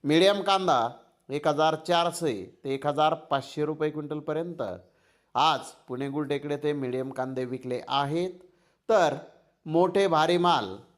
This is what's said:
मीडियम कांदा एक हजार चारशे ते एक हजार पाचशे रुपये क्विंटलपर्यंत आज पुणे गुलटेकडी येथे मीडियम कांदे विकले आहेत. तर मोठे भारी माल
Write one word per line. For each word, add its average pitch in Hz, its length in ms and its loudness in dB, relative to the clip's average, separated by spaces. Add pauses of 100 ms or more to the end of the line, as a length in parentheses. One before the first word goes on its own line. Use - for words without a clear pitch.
मीडियम 185 380 4
कांदा 185 360 2 (520)
एक 147 180 -2
हजार 156 300 2
चारशे 170 560 0 (300)
ते 135 100 -4
एक 135 140 -6
हजार 151 260 2 (160)
पाचशे 147 360 -2
रुपये 151 260 -2
क्विंटलपर्यंत 151 680 -6 (760)
आज 143 240 2 (280)
पुणे 131 220 -6
गुलटेकडी 143 440 -4
येथे 147 200 -2
मीडियम 131 380 -4
कांदे 131 340 -4
विकले 123 420 -6
आहेत. 151 440 -2 (580)
तर 170 260 4 (500)
मोठे 180 420 2
भारी 165 300 4
माल 165 300 2 (300)